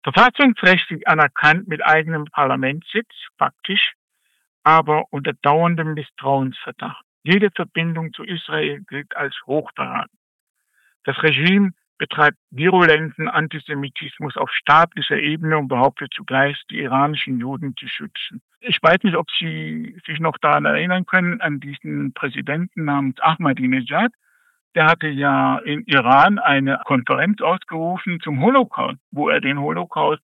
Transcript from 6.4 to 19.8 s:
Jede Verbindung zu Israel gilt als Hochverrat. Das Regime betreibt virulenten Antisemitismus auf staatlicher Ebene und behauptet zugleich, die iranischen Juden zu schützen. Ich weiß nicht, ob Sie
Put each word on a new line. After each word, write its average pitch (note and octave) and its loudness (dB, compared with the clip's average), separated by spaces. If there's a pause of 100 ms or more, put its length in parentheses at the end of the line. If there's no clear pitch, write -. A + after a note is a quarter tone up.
Jede F#3+ 2
Verbindung E3 -4
zu D#3+ -14
Israel D#3 -6
gilt C#3+ -12
als C#3 -6 (120)
Hochverrat. C3 -6 (920)
Das - -4
Regime F3 2 (260)
betreibt D3 0 (120)
virulenten D#3 2
Antisemitismus D3+ -6
auf D#3 -4
staatlicher D#3 2
Ebene D#3 0
und C#3+ -2
behauptet C3 0
zugleich, C3+ -2
die - -8
iranischen C#3 0
Juden C3 -6
zu - -14
schützen. - -12 (160)
Ich - -4
weiß E3+ 4
nicht, F#3 2
ob E3+ -2
Sie D#3 -8